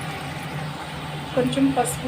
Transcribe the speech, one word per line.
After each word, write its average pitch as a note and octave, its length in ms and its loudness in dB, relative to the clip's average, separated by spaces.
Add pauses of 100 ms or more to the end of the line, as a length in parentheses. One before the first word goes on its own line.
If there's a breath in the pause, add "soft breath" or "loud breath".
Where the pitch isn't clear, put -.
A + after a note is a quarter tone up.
(1300)
కొంచెం B3+ 300 4 (120)
పసుపు B3 320 2